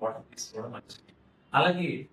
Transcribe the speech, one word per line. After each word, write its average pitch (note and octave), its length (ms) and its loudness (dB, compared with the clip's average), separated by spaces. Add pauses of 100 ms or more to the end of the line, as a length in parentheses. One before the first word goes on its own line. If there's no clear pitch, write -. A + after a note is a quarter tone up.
వాటర్ A2+ 300 -6
తీసుకోవడం - 420 -10
మంచిది. - 400 -18 (380)
అలాగే F3+ 360 4 (240)